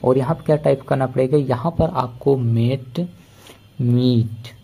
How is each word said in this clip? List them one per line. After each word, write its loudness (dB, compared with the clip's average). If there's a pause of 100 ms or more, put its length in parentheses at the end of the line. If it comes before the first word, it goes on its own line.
और 4
यहाँ 0
पे -10
क्या 2
type 0
करना 0
पड़ेगा, 0
यहाँ -2
पर 0
आपको 0
met 0 (720)
meet 2 (120)